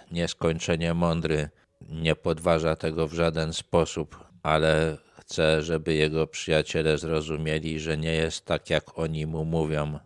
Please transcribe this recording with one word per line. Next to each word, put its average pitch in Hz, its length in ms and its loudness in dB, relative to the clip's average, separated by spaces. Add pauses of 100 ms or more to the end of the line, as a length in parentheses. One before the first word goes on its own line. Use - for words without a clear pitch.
(120)
nieskończenie 82 840 -2
mądry. 82 560 0 (400)
Nie 80 260 0
podważa 82 600 2
tego 80 320 -2
w 78 60 -8
żaden 80 400 0
sposób, - 720 -2 (200)
ale 78 540 2 (200)
chce, 78 440 2
żeby 80 320 -2
jego 78 340 2
przyjaciele 78 680 0
zrozumieli, 78 840 -2
że 78 180 -2
nie 80 160 -2
jest 80 320 -2
tak, - 240 -4
jak 80 300 -2
oni 78 260 -4
mu 78 200 -4
mówią. 76 600 -2